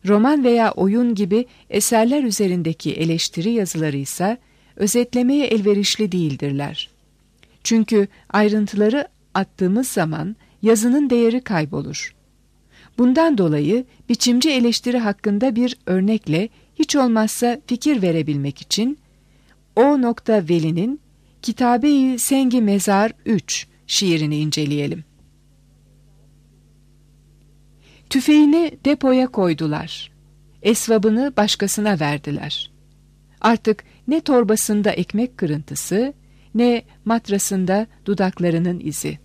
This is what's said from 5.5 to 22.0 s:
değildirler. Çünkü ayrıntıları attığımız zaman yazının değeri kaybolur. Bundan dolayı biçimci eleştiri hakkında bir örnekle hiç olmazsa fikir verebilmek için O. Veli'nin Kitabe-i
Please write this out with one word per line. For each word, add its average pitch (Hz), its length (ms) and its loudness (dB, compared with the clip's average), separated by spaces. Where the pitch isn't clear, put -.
değildirler. 143 800 -4
Çünkü 220 440 2
ayrıntıları 214 760 0
attığımız 196 540 -2
zaman 160 480 -4
yazının 240 480 2
değeri 233 320 2
kaybolur. 151 760 -6
Bundan 262 400 4
dolayı 170 480 0
biçimci 240 400 0
eleştiri 247 480 0
hakkında 208 580 -2
bir 247 300 -2
örnekle 190 640 -2
hiç - 200 -2
olmazsa 240 720 0
fikir 247 340 0
verebilmek 147 600 -2
için 254 360 -4
O. 277 220 4
Veli'nin 175 720 0
Kitabe-i 254 760 2